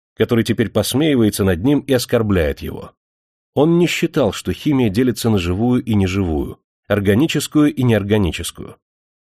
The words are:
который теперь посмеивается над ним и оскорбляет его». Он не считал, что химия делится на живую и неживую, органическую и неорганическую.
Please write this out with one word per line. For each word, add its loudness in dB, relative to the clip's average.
который 2
теперь -2
посмеивается 0
над 0
ним 2
и -4
оскорбляет 0
его». -12
Он 4
не 4
считал, -2
что -6
химия 0
делится 0
на 2
живую 0
и -2
неживую, -2
органическую 2
и -4
неорганическую. -2